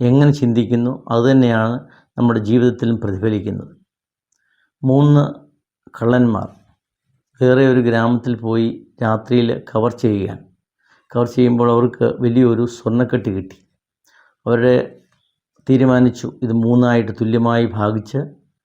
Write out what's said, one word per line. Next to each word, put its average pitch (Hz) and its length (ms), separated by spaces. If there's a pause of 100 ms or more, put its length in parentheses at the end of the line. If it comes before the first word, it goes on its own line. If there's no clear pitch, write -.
എങ്ങനെ 139 320
ചിന്തിക്കുന്നു, 120 760
അതുതന്നെയാണ് 120 720 (380)
നമ്മുടെ 117 220
ജീവിതത്തിലും 113 600
പ്രതിഫലിക്കുന്നത്. 101 720 (1080)
മൂന്ന് 143 420 (720)
കള്ളന്മാർ 117 540 (920)
വേറെ 131 260
ഒരു 127 140
ഗ്രാമത്തിൽ 117 540
പോയി 113 360 (320)
രാത്രിയിൽ 113 600 (120)
കവർ 113 160
ചെയ്യുകയാണ്. 101 540 (680)
കവർ 120 160
ചെയ്യുമ്പോൾ 120 460
അവർക്ക് 120 360 (120)
വലിയൊരു 120 460
സ്വർണ്ണക്കെട്ട് 117 640
കിട്ടി. 95 280 (880)
അവരുടെ 120 300 (880)
തീരുമാനിച്ചു, 127 640 (140)
ഇത് 113 100
മൂന്നായിട്ട് 117 600
തുല്യമായി 117 540
ഭാഗിച്ച് 107 540 (440)